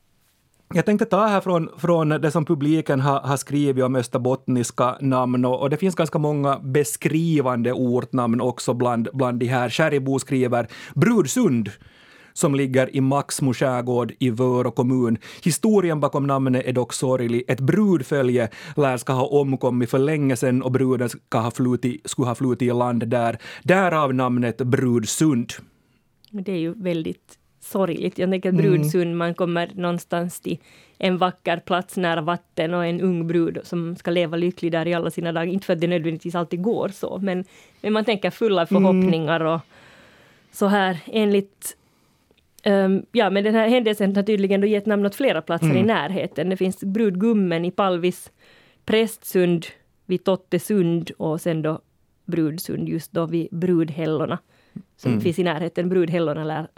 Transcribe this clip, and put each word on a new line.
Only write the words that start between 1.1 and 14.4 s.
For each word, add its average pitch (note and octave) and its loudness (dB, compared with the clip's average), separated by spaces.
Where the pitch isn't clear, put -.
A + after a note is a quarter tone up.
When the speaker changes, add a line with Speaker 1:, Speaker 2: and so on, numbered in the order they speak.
Speaker 1:
här G3+ 2
från, F3 0
från E3 2
det D3+ 2
som D#3+ 0
publiken D3+ 2
har, C#3 2
har C3+ 0
skrivit C#3+ 0
om B2+ 0
österbottniska B2+ 0
namn, B2+ 0
och, B2+ 0
och C#3 0
det D3 0
finns F#3 0
ganska D#3+ 0
många C#3+ 0
beskrivande C#3+ 0
ortnamn B2 0
också B2+ -2
bland, A#2+ 0
bland B2+ -2
de B2 0
här. B2 0
Skäribo C3+ 0
skriver B2 0
Brudsund, D3+ 2
som D3 0
ligger C3 0
i C#3 2
Maxmo C3+ 0
skärgård B2 0
i B2+ 2
Vörå B2 0